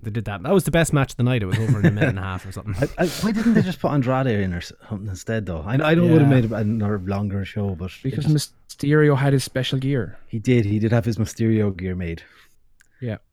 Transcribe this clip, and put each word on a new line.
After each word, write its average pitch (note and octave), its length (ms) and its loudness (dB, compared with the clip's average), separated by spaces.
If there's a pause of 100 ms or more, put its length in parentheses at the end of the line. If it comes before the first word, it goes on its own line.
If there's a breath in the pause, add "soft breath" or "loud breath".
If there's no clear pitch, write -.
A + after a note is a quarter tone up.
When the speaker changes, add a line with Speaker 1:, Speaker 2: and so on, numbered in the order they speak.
Speaker 1:
They G#2+ 40 -6
did G#2+ 140 -4
that. G2+ 180 -8
That D3 120 0
was F#3+ 100 4
the D#3 60 -2
best E3 240 2
match C3+ 180 2
of - 60 -14
the B2 60 2
night. B2 180 2
It G2 40 -2
was F#2 120 -2
over A2 220 0
in C3 60 4
a D#3+ 40 8
minute G#2+ 180 2
and G2 100 -2
a F#2+ 40 -6
half F#2+ 240 -8
or F#2+ 60 -14
something. G2+ 220 -8
Speaker 2:
<laughs> C3+ 240 -4
I, E3+ 60 2
I, - 40 0
why G3+ 240 -4
didn't A3+ 220 0
they G#3 80 4
just F#3 180 -4
put E3 120 -2
Andrade C3 360 0
in G2+ 260 0
or F2 40 -6
s-, - 140 -12 (160)
something G#2 200 -8
instead, G#2 360 -6
though? E2+ 160 -8
I, F#2 140 -6
I D3+ 200 4
know F3 100 4
it E3+ 80 4
would D#3 100 6
have C#3 80 6
Speaker 1:
Yeah. C3 100 6
Speaker 2:
made A2+ 120 0
another G#2 480 -2
longer G2 440 -4
show, G2 300 -4
but F2+ 160 -8
it - 120 -20
Speaker 3:
Because C3+ 220 -4
Speaker 2:
just D3+ 300 0 (140)
Speaker 3:
Mysterio D3 480 4
had C#3 180 2
his C3 100 0
special C3 340 -4
gear. C3 380 -4 (120)
Speaker 2:
He A#2 100 -8
did. A#2+ 260 4
He G#2 140 0
did G#2+ 140 2
have A#2 120 2
his A#2 140 -2
Mysterio G#2+ 580 0
gear F#2 180 -6
made. E2+ 280 -6 (760 soft breath)
Speaker 3:
Yeah. A#2 180 -8 (140)